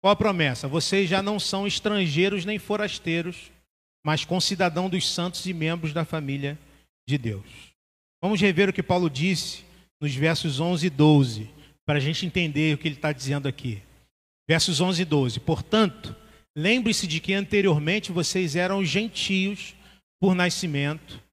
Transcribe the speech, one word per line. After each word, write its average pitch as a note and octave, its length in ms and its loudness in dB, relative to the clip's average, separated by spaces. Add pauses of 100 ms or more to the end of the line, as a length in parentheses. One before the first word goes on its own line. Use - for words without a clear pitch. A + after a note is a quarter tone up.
Qual G3 120 6
a - 20 6
promessa? E3+ 500 0
"Vocês E3 440 0
já F#3+ 120 2
não G#3 160 -2
são G3 300 -2
estrangeiros F#3+ 760 0
nem G#3 120 -4
forasteiros, F3+ 920 -4 (540)
mas D3+ 180 0
concidadão F#3 680 0
dos F3+ 160 -2
santos F3 400 -4
e F#3 80 -4
membros D#3+ 380 -2
da D#3 140 -2
família C#3 520 -6 (480)
de C#3+ 120 0
Deus." A2 280 -6 (760)
Vamos G3 160 0
rever F#3+ 300 4
o F#3 40 -2
que F#3 80 -2
Paulo F3+ 280 2
disse D#3 560 -2 (360)
nos C#3+ 140 -4
versos D3+ 460 0
onze F3 260 0
e - 20 2
doze, C3+ 640 4 (320)
para D3 120 0
a C#3 40 0
gente D#3+ 240 -2
entender D#3 480 0
o C#3+ 40 0
que D#3+ 100 -6
ele D3 80 -4
tá D3+ 160 -2
dizendo C3+ 340 -4
aqui. A#2 380 -6 (680)
Versos D#3+ 300 2
onze F3+ 220 2
e F#3 40 0
doze. C3+ 360 2
"Portanto, - 760 0 (420)
lembre-se G#3+ 480 2
de D#3+ 140 -4
que F#3+ 140 -2
anteriormente G3 800 0
vocês E3+ 420 -2
eram F#3 300 0
gentios G3 880 -2 (460)
por F#3+ 120 4
nascimento." D#3+ 880 -2 (120)